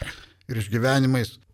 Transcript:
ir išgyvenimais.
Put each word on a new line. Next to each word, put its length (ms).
ir 140
išgyvenimais. 800